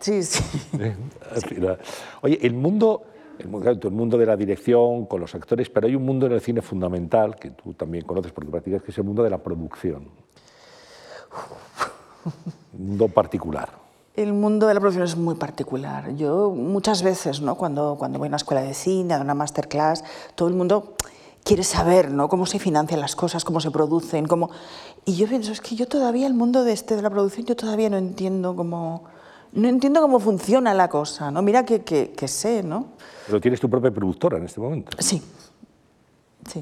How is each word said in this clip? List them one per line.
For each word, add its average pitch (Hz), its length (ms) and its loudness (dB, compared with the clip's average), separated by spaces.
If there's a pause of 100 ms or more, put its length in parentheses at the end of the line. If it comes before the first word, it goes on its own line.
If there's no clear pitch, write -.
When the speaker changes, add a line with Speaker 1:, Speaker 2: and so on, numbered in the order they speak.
Speaker 1:
Sí, 202 240 0
sí. - 180 -2 (300)
Speaker 2:
<laughs> 151 80 -4
¿Eh? 107 140 -2 (400)
Al 120 80 -4
final. 92 360 -2 (440)
Oye, 147 200 4
el 120 120 4
mundo, 208 500 2 (340)
el - 100 -14
mu-, 101 120 -8
claro, 117 200 2
el 104 120 -2
mundo 117 260 0
de 113 80 6
la 110 100 4
dirección, 120 720 2
con 95 140 -4
los 85 140 -10
actores, 120 360 -2
pero 104 160 2
hay 123 80 2
un 135 100 -2
mundo 131 220 0
en 123 60 2
el 113 80 2
cine 117 220 -2
fundamental, 90 720 0
que - 140 -14
tú - 240 -14
también 80 300 -8
conoces 87 280 -6
porque 73 180 -12
practicas, 92 320 -4
que - 80 -16
es - 80 -14
el 104 60 -2
mundo 104 180 0
de 113 80 2
la 95 80 -2
producción. 80 720 -8 (2750)
Un 92 100 -8
mundo 104 200 2
particular. 85 600 -4 (440)
Speaker 1:
El 208 180 -2
mundo 214 340 2
de 214 80 6
la 202 60 2
producción 185 240 2
es 170 120 -2
muy 165 180 -2
particular. 139 840 -8
Yo 160 340 2
muchas 185 520 0
veces, 180 400 0
¿no? 139 140 0
Cuando, 147 420 -2
cuando 135 200 -4
voy 143 80 -4
a 147 40 -4
una 147 80 -2
escuela 139 240 0
de 139 120 -6
cine, 185 400 0
a 143 60 2
una 139 140 0
masterclass, 151 680 0 (300)
todo 170 140 2
el 180 60 2
mundo 185 400 2 (500)
quiere 190 180 4
saber, 175 480 4
¿no? 143 180 2
Cómo 180 180 2
se 202 120 -2
financian 156 420 0
las 143 140 -4
cosas, 170 300 -2
cómo 165 160 0
se 151 100 -2
producen, 156 560 0
cómo... 170 240 2 (540)
Y 196 120 0
yo 208 120 2
pienso, 220 240 -2
es 214 80 -10
que - 160 -10
yo 240 100 -2
todavía 254 400 0
el 269 80 0
mundo 247 300 4
de 240 80 2
este, 214 240 -2
de 208 60 -2
la 208 80 2
producción, 202 360 0
yo 240 100 0
todavía 220 340 0
no 196 80 0
entiendo 185 580 -2
cómo, 170 480 -4 (480)
no 226 160 4
entiendo 269 320 4
cómo 269 180 6
funciona 214 560 2
la 185 140 6
cosa, 147 420 -4
¿no? 156 120 0
Mira 214 220 6
que, 233 200 2
que, 147 280 0
que - 140 -6
sé, 214 360 -2
¿no? 175 240 -4 (400)
Speaker 2:
Pero 101 140 2
tienes 123 200 2
tu 131 80 2
propia 123 220 4
productora 98 480 0
en 85 60 -6
este 87 160 -10
momento. 139 380 -6
Speaker 1:
Sí. - 240 0 (1300)
Sí. 160 120 -10